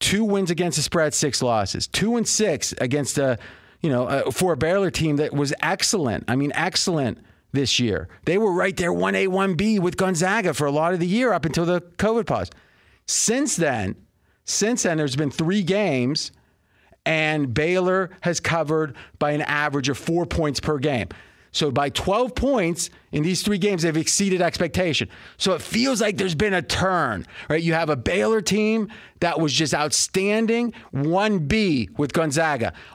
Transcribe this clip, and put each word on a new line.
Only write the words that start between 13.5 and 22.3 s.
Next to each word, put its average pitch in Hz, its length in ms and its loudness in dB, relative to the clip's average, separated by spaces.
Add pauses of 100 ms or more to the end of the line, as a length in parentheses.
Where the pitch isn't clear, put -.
then, 120 400 0 (480)
since 220 380 0
then, 165 160 0
there's 139 180 0
been 147 140 0
three 185 320 0
games, 151 720 0 (760)
and 156 480 0
Baylor 180 560 2 (100)
has 175 200 -2
covered 156 540 0 (240)
by 147 120 0
an 147 100 0
average 147 480 0
of 135 80 0
four 165 300 -2
points 151 340 -2
per 151 180 -2
game. 127 300 -2 (440)
So 151 180 -2
by 143 180 0
twelve 208 460 0